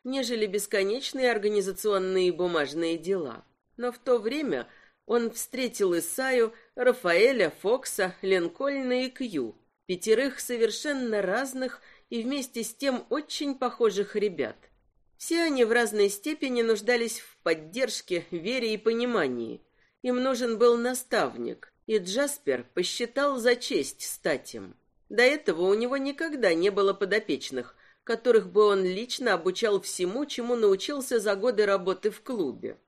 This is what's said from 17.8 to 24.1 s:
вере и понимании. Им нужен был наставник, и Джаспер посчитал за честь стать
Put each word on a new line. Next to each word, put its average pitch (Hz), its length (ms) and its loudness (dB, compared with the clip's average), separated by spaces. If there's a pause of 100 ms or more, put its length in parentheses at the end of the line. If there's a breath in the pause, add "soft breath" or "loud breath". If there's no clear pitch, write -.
вере 220 420 -2
и 214 40 -2
понимании. 196 840 -2 (400)
Им 247 160 0
нужен 247 400 0
был 240 200 6
наставник, 151 960 -4 (140)
и 214 140 0
Джаспер 185 720 -2
посчитал 254 640 -2
за 247 180 4
честь 170 460 -4
стать - 540 -4